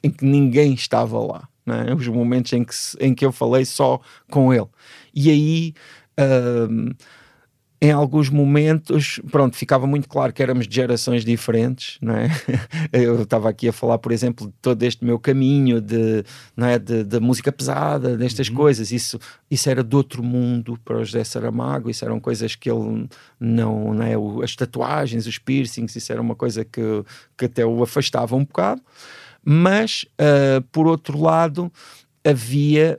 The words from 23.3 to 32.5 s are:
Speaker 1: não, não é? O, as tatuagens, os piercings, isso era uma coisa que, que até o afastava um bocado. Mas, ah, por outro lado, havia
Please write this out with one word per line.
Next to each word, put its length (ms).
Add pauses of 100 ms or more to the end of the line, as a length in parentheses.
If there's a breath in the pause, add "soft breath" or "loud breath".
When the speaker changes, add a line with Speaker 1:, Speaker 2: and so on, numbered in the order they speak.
Speaker 1:
não, 560
não 100
é? 140
O, 240
as 140
tatuagens, 720
os 100
piercings, 560
isso 160
era 100
uma 140
coisa 300
que, 180 (540 loud breath)
que 80
até 200
o 160
afastava 540
um 100
bocado. 380 (640 loud breath)
Mas, 600 (140)
ah, 540
por 160
outro 320
lado, 500 (540 loud breath)
havia 760